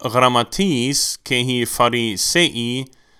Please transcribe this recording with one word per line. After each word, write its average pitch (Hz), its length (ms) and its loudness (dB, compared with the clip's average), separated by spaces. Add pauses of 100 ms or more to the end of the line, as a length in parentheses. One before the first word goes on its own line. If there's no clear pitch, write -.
γραμματείς 127 1160 0
και - 160 -2
οι 123 280 0
Φαρισαίοι 120 1200 0 (320)